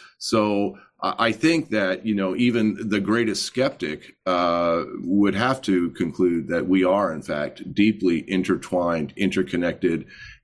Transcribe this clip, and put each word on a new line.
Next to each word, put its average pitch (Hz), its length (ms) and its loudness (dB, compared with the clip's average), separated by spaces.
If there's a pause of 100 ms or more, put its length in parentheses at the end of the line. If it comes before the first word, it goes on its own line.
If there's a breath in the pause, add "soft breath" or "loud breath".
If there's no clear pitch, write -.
(180 loud breath)
So 104 600 0 (240 loud breath)
I, 113 260 0
I 113 40 2
think 160 380 0
that, 95 360 -2
you 110 80 0
know, 95 220 0
even 113 540 2
the 104 100 2
greatest 107 440 0
skeptic, - 840 -4
uh, 85 580 2 (160)
would 101 360 2
have 123 260 0
to 87 300 0
conclude 85 580 0
that 85 180 -2
we 95 160 4
are, 92 300 2
in 76 80 -8
fact, - 520 -6
deeply 98 560 2
intertwined, 87 840 -2
interconnected, 90 920 -2 (360 loud breath)